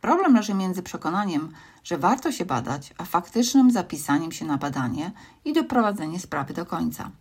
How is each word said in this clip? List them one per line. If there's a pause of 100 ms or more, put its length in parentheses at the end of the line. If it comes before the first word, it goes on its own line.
Problem
leży
między
przekonaniem, (320)
że
warto
się
badać,
a
faktycznym
zapisaniem
się
na
badanie (340)
i
doprowadzenie
sprawy
do
końca.